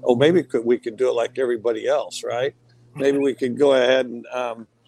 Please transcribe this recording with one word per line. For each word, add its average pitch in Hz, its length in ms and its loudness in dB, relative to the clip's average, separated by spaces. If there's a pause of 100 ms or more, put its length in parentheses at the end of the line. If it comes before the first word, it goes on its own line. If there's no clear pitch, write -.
Oh, 123 140 4
maybe 156 260 4
could, 117 220 -4
we 120 140 2
could 110 180 -10
do 127 120 0
it 117 60 0
like 117 240 -4
everybody 117 480 -2
else, 123 380 -4
right? 120 300 -4 (400)
Maybe 139 240 0
we 139 160 0
could 120 240 -4
go 139 160 4
ahead 127 320 2
and, 117 220 -12
um, 120 380 -8 (220)